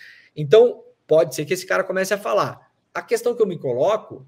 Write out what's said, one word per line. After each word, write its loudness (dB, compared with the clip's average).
Então, 4
pode 2
ser -6
que -2
esse -10
cara -2
comece -4
a -2
falar. -4
A -8
questão -4
que -4
eu 4
me -8
coloco, -2